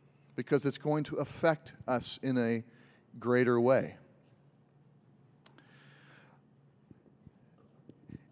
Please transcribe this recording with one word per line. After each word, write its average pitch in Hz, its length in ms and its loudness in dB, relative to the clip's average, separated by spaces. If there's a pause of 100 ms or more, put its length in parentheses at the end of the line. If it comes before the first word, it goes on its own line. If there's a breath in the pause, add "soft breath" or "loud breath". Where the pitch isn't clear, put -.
(360)
because 135 300 0
it's 139 120 -2
going 151 280 -2
to 151 100 -10
affect - 580 0 (140)
us 123 340 -2
in 131 160 -2
a 117 260 0 (560 soft breath)
greater 123 400 2
way. 117 360 2 (4000 soft breath)